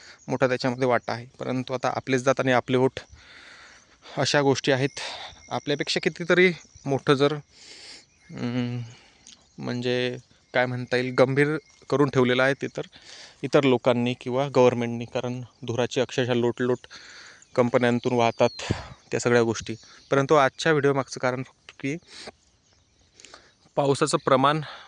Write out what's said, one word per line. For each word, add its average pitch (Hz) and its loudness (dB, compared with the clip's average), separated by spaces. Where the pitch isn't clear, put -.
मोठा 131 0
त्याच्यामध्ये 127 -2
वाटा 117 0
आहे. 117 -10
परंतु 127 -6
आता 127 -4
आपलेच 127 -2
दात 135 2
आणि 131 0
आपले 123 2
ओठ 127 0
अशा 143 0
गोष्टी 139 2
आहेत. 135 -2
आपल्यापेक्षा 147 -4
कितीतरी 180 2
मोठं 139 0
जर, 143 2
अं, 123 -6
म्हणजे 123 -4
काय 127 2
म्हणता 123 -4
येईल, 127 -2
गंभीर 135 2
करून 139 2
ठेवलेलं 127 2
आहे 135 2
ते 131 -6
तर 139 -8
इतर - 4
लोकांनी 123 2
किंवा 131 -4
गव्हर्नमेंटनी, 120 2
कारण 123 -6
धुराची 120 -4
अक्षरशः 123 -2
लोटलोट 120 0
कंपन्यांतून 120 2
वाहतात 120 0
त्या 120 -2
सगळ्या 120 4
गोष्टी. 113 -4
परंतु 139 2
आजच्या 147 2
व्हिडिओ 139 2
मागचं 135 -6
कारण 127 -2
फक्त - -20
की 139 -6
पावसाचं 143 0
प्रमाण 139 2